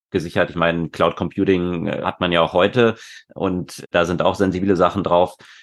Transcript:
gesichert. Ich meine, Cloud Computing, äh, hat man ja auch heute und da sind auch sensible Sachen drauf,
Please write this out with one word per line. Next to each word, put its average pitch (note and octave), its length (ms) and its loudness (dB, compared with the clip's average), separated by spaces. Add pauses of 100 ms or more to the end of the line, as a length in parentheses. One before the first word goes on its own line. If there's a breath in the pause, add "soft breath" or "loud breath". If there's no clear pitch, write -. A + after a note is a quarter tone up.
gesichert. E2+ 400 -2
Ich - 60 -14
meine, E2+ 340 0
Cloud E2+ 260 0
Computing, F2+ 720 -2
äh, C#2+ 160 -6
hat - 160 -4
man F2+ 120 0
ja E2+ 100 4
auch E2 120 0
heute A2 420 2 (400 loud breath)
und F#2 560 -6
da F2 140 2
sind E2+ 160 -2
auch F#2 140 0
sensible F#2+ 400 0
Sachen F2 280 0
drauf, F2 320 2 (280 loud breath)